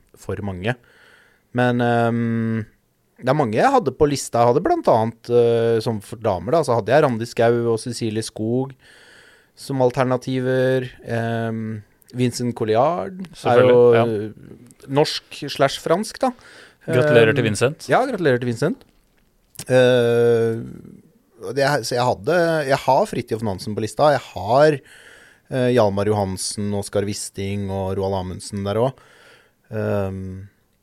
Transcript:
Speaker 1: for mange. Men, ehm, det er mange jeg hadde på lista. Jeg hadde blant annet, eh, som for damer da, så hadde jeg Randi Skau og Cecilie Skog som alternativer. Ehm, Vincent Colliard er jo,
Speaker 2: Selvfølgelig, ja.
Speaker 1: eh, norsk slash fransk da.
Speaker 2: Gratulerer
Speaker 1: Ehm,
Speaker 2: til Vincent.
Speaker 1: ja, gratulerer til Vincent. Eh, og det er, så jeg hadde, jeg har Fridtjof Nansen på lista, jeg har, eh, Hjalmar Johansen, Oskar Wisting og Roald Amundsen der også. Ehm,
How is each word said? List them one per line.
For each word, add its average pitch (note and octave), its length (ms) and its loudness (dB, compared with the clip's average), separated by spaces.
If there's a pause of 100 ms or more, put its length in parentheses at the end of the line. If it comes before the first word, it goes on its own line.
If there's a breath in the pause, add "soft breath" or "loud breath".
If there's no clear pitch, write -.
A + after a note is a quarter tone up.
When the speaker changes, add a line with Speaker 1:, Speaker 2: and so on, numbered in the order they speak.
(160)
Speaker 1:
for - 240 -10
mange. G2+ 340 -6 (800 soft breath)
Men, B2 260 0
ehm, A#2 840 0 (520)
det B2 100 -4
er B2+ 80 2
mange A#2 200 0
jeg G#3 160 4
hadde F#3+ 200 0
på D3+ 160 2
lista. C3+ 320 -2
Jeg A#2+ 120 6
hadde D3+ 120 2
blant E4+ 240 0
annet, A2+ 420 0
eh, A#2 500 4
som A2 200 -4
for - 160 -16
damer G#2 360 -2
da, E3 120 2
så B2+ 120 0
hadde G#2+ 160 0
jeg D3+ 120 6
Randi A#2 240 -2
Skau A#2 440 2
og A2 80 -2
Cecilie A2 440 -6
Skog B2 480 -4 (840 soft breath)
som C#3 260 -8
alternativer. B2+ 1080 0 (160)
Ehm, A2+ 800 -6 (280)
Vincent B2 440 -2
Colliard C#3 680 0
er F#3+ 40 -10
jo, - 120 -18
Speaker 2:
Selvfølgelig, B2 580 6
ja. A#2 100 4
Speaker 1:
eh, - 840 -8
norsk - 600 -2
slash - 320 0
fransk F#3+ 400 -2
da. B3+ 120 0 (520 loud breath)
Speaker 2:
Gratulerer D3+ 480 4
Speaker 1:
Ehm, C#3+ 40 0
Speaker 2:
til B2 80 0
Vincent. A#2 440 -2
Speaker 1:
ja, F#3+ 160 2
gratulerer F3 340 0
til B2 100 -4
Vincent. C#3+ 360 -4 (840)
Eh, A#2+ 920 4 (800)
og G#2 140 -10
det C#3 120 0
er, C#3 160 0
så B2+ 140 -4
jeg A#2+ 100 2
hadde, A2+ 300 0 (320)
jeg C3+ 100 2
har D3 280 2
Fridtjof A2+ 360 -6
Nansen G#2 320 -6
på G#2+ 80 -4
lista, C#3+ 300 2
jeg C3 80 0
har, C3+ 560 2 (720 loud breath)
eh, B2+ 220 0
Hjalmar G2+ 340 2
Johansen, G#2 680 -2
Oskar G2+ 300 -4
Wisting G2+ 640 -8
og F#2+ 280 -4
Roald G2 160 -2
Amundsen F#2+ 500 -8
der G2+ 140 -2
også. B2+ 160 0 (760 soft breath)
Ehm, G2 800 -6 (340)